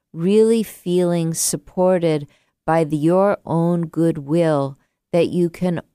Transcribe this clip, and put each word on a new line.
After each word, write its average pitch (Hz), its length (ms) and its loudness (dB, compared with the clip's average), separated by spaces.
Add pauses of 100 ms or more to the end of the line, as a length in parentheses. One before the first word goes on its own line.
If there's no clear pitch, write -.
(140)
really 220 480 2
feeling 175 720 -2
supported 165 920 -2 (380)
by 165 180 2
the, 151 140 -2
your 180 480 2
own 170 420 -2
goodwill 156 920 -2 (340)
that 170 180 2
you 175 200 0
can 175 320 -4 (140)